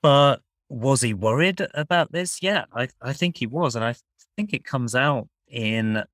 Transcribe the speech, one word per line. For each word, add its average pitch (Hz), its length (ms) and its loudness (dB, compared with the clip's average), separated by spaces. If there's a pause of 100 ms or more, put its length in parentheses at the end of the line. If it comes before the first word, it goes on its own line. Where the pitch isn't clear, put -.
But 143 400 6 (260)
was 131 320 0
he 113 140 0
worried 135 600 0
about 151 380 0
this? 175 300 -6
Yeah, 185 300 -2
I, 123 160 -4 (120)
I 127 120 -8
think 175 260 -2
he 120 80 -4
was. 135 280 -2
And 113 100 -4
I 120 120 -2 (400)
think 208 160 -6
it 143 100 -6
comes 123 320 -4
out 135 340 0 (200)
in 110 640 -2